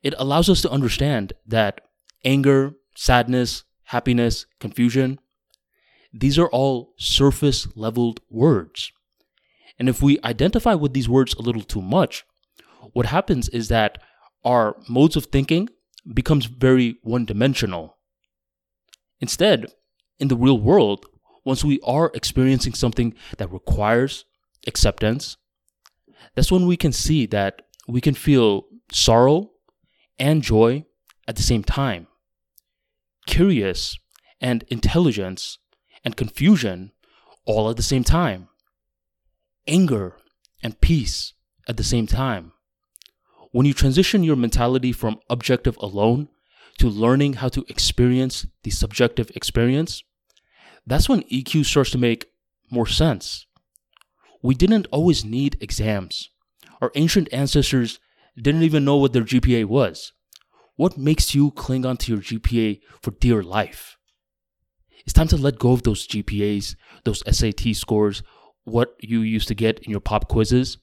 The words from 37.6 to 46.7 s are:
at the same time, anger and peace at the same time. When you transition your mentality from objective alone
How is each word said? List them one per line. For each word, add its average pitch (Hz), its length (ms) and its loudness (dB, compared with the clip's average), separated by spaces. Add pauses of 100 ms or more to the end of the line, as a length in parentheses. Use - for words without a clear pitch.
at 117 80 -6
the - 60 -2
same 131 200 0
time, 123 460 0 (1160)
anger 139 500 0 (460)
and - 180 -4
peace - 520 0 (340)
at 117 100 -6
the 113 60 -4
same 113 240 0
time. 120 440 -2 (1000)
When 127 140 4
you 143 80 4
transition 175 500 2
your 156 120 2
mentality 123 560 0
from 113 280 -6 (100)
objective 120 480 -2
alone 110 500 0 (520)